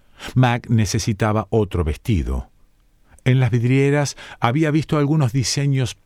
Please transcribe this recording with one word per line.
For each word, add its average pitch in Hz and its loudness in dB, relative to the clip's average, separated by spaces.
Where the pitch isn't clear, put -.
Mag 120 2
necesitaba 110 0
otro 95 0
vestido. 71 -2
En 127 4
las 127 2
vidrieras 135 2
había 151 0
visto 151 -2
algunos 147 0
diseños 135 -4